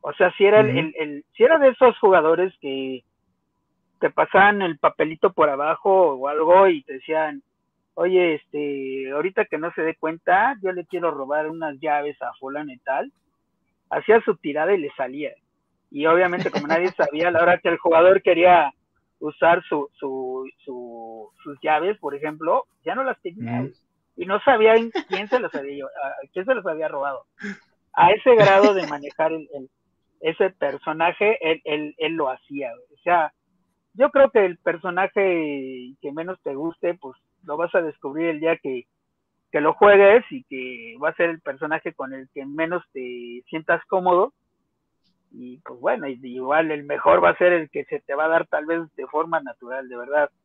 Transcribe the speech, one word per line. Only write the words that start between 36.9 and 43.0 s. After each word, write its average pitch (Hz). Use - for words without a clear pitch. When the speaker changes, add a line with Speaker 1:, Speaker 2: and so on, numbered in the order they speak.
Speaker 1:
pues, 131
lo 151
vas 170
a 180
descubrir 151
el 156
día 160
que, 127
que 151
lo 156
juegues 202
y 139
que 123
va 156
a 165
ser 170
el 165
personaje 156
con 135
el 131
que 139
menos 165
te 123